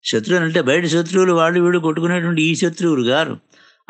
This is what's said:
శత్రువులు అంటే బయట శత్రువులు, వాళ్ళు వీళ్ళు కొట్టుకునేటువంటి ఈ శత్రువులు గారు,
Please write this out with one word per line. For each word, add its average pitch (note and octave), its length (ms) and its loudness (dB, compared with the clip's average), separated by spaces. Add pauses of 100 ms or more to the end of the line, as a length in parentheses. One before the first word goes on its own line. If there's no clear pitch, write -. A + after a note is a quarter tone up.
శత్రువులు E3 400 0
అంటే D#3+ 180 0
బయట D3+ 240 2
శత్రువులు, F3 460 0
వాళ్ళు E3+ 280 2
వీళ్ళు F3 180 2
కొట్టుకునేటువంటి E3 640 -2
ఈ D#3+ 120 0
శత్రువులు E3 480 0
గారు, B2+ 360 -2 (520)